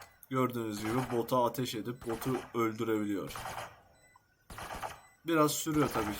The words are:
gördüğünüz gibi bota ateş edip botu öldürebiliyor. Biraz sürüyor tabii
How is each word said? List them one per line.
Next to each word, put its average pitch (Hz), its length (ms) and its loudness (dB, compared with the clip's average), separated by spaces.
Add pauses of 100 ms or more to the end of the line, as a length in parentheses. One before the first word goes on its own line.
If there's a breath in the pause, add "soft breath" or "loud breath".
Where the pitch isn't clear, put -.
(300)
gördüğünüz 117 520 0
gibi 110 160 0 (140)
bota 120 340 4
ateş 123 300 -2
edip 117 320 -6
botu 113 240 -2 (220)
öldürebiliyor. 107 800 0 (1900)
Biraz 151 260 6
sürüyor 151 420 2
tabii 104 260 0